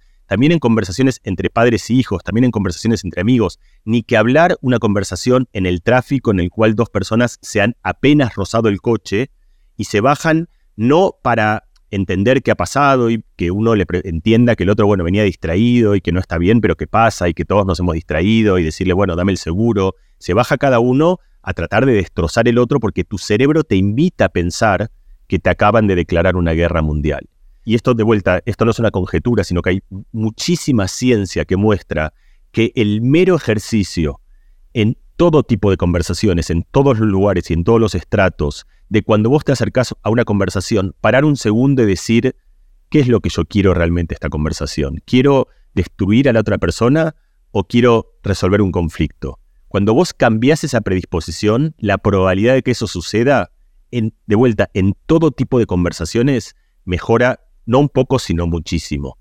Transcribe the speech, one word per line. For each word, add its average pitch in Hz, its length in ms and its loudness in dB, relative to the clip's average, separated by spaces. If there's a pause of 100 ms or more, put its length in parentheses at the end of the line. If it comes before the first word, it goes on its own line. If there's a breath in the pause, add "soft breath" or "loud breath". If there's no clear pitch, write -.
(260)
también 127 260 2
en 165 80 0
conversaciones 113 640 0
entre 92 260 -4
padres 113 400 0
y 123 80 2
hijos, 101 240 -2
también 113 220 -2
en 120 80 2
conversaciones 101 520 -4
entre 90 160 -6
amigos, 107 380 0 (260)
ni 113 180 -2
que - 140 0
hablar 143 440 2
una 127 180 0
conversación 107 760 -2
en 95 140 -4
el 90 160 -2
tráfico 123 480 0
en 95 100 0
el 87 80 -2
cual 110 260 0
dos 110 160 -2
personas 113 520 -2
se - 180 -4
han 104 220 0
apenas 135 520 0
rozado 113 340 -2
el 101 120 -2
coche 113 500 -2 (460)
y 107 80 -8
se - 160 -2
bajan 160 480 0 (280)
no 147 460 2
para 110 460 0 (220)
entender 101 520 0
qué - 80 0
ha 107 40 0
pasado 135 560 0
y 113 140 -4 (120)
que 85 140 -2
uno 110 240 0
le 95 100 2
pre-, 87 200 -4
entienda 110 520 2
que - 60 -4
el 90 80 2
otro, 104 160 2
bueno, 98 180 2
venía 98 200 0
distraído 104 720 2
y 95 40 -2
que 85 120 -4
no 90 80 0
está 85 180 -6
bien, 101 240 2
pero 87 140 0
que 80 100 -8
pasa 107 420 0
y 82 60 -2
que 85 100 -6
todos 98 220 0
nos 87 140 -2
hemos 87 140 -2
distraído 92 640 2
y 85 60 0
decirle, 90 300 -2
bueno, 92 220 0
dame 92 160 0
el 87 60 -4
seguro. 98 580 -2 (220)
Se - 140 -6
baja 120 240 0
cada 131 220 0
uno 139 400 2 (240)
a 92 100 -6
tratar 101 320 -2
de 135 80 4
destrozar 95 560 0
el 117 80 2
otro 123 240 2
porque 95 240 -4
tu 95 140 -10
cerebro 143 460 0
te 101 120 0
invita 104 500 0
a - 40 -2
pensar 95 600 -2 (360)
que 95 120 -2
te 92 120 0
acaban 107 360 2
de 98 100 0
declarar 87 400 0
una 85 160 0
guerra 82 280 0
mundial. 76 480 -4 (360)
Y 110 120 0
esto, 123 180 0
de 113 80 0
vuelta, 101 420 0
esto 107 200 -4
no 113 80 2
es - 80 -8
una 110 100 0
conjetura, 98 540 -2
sino 87 180 -2
que 95 80 -2
hay 95 120 -2 (280)
muchísima 110 800 -2
ciencia 104 560 0
que 92 120 -2
muestra 92 560 -2 (380)
que 113 240 0
el 107 280 0
mero 170 340 4
ejercicio 101 840 -2 (540)
en 113 240 0 (160)
todo 160 300 2
tipo 101 260 0
de 92 60 2
conversaciones, 87 720 -2
en 85 180 -2
todos 135 300 2
los 110 100 2
lugares 95 420 0
y 90 40 -2
en 85 80 0
todos 113 180 2
los 107 140 0
estratos, 85 720 -2 (220)
de 101 140 0
cuando 107 280 2
vos 147 140 2
te 143 80 0
acercás 120 500 -2
a 107 80 -2
una 117 140 0
conversación, 98 760 -2
parar 123 240 2
un 151 120 2
segundo 123 480 2
y - 20 4
decir, 113 480 0 (540)
"¿Qué 156 100 2
es 135 80 4
lo 117 140 2
que - 80 -4
yo 85 160 -2
quiero 95 300 2
realmente 85 380 0
esta - 160 -8
conversación? 76 760 -6
¿Quiero 131 420 2 (260)
destruir 107 560 0
a 120 40 4
la 113 80 2
otra 104 180 -2
persona 135 560 0 (380)
o 98 160 -2
quiero 117 560 2
resolver 98 360 0
un 95 120 0
conflicto?". 82 640 -6 (300)
Cuando 101 260 0
vos 170 180 0
cambiás 123 520 0
esa 123 160 -2
predisposición, 98 960 -2
la 98 200 0
probabilidad 98 560 2
de 131 80 2
que 127 100 -2
eso 113 160 -4
suceda, 113 640 -2 (400)
en, 113 220 -4 (120)
de 104 80 0
vuelta, 107 400 2
en 98 220 0 (100)
todo 160 240 2
tipo 123 300 -2
de 104 60 2
conversaciones, 101 920 -2 (280)
mejora 113 540 0 (260)
no 120 140 2
un 147 100 4
poco, - 300 -2
sino 85 300 -4
muchísimo. 78 720 -6